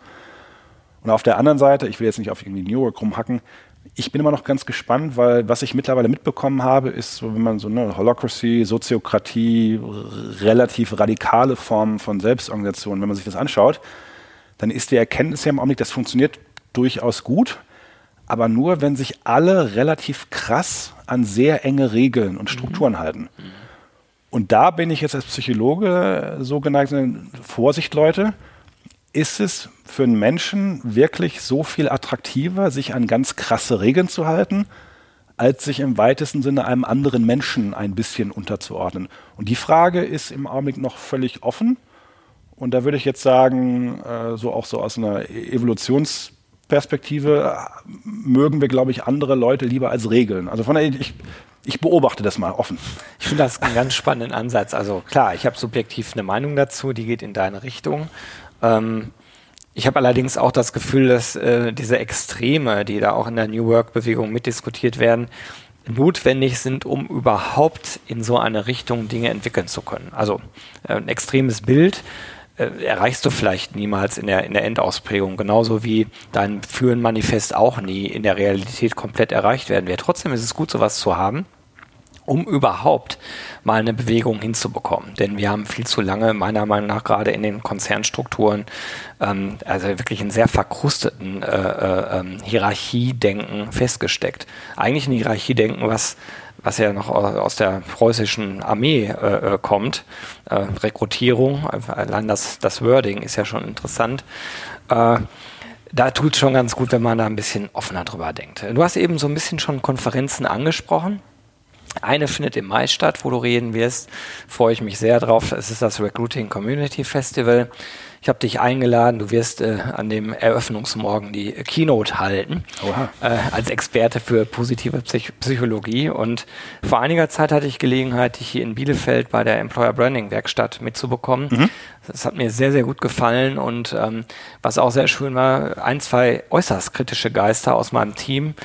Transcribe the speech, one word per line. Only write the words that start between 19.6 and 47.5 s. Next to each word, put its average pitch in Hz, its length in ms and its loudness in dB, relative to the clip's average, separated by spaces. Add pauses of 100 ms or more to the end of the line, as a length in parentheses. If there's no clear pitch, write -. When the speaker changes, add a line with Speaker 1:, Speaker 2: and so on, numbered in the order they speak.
Speaker 1:
relativ 143 540 0
krass - 640 -2 (140)
an 123 180 2
sehr 123 400 2
enge 135 300 2
Regeln 117 420 2
und 101 140 -8
Strukturen 127 420 -2
Speaker 2:
Mhm. 95 60 -4
Speaker 1:
halten. 80 300 -6 (100)
Speaker 2:
Mhm. 92 60 -20 (840)
Speaker 1:
Und 113 240 -2
da 131 180 8
bin 165 200 -2
ich 151 100 -2
jetzt 151 140 -4
als 135 100 -4
Psychologe 175 1160 0
so 139 200 -2
geneigt, 143 340 2 (480)
Vorsicht, 143 520 0
Leute, 165 400 4 (800)
ist - 280 -2
es - 280 -2 (160)
für - 200 -2
einen 120 120 6
Menschen 170 680 0
wirklich 143 560 2
so 139 240 -2
viel - 240 -2
attraktiver, 180 800 -2
sich 131 240 -4
an 120 140 2
ganz 123 260 2
krasse - 460 0
Regeln 139 260 4
zu 165 220 -2
halten, 196 380 2 (720)
als 131 280 2
sich 135 160 -4
im 131 180 0
weitesten 135 440 2
Sinne 139 220 0
einem 123 200 0
anderen 127 420 2
Menschen 117 480 0
ein 101 220 -6
bisschen 110 340 -4
unterzuordnen? 92 800 -6 (280)
Und 104 120 -6
die 120 80 0
Frage 175 480 4
ist - 260 -6
im 139 160 -8
Augenblick 135 300 -4
noch 131 200 -6
völlig - 460 -6
offen. 226 340 0 (800)
Und 123 180 -4
da 127 120 2
würde 143 140 2
ich 131 60 -6
jetzt 135 180 -2
sagen, 127 800 4
äh, 117 360 -6
so 113 160 -4
auch 113 140 -4
so 110 140 -4
aus - 160 -4
einer 104 320 -2
E-, 113 280 -6
Evolutionsperspektive, 143 2000 0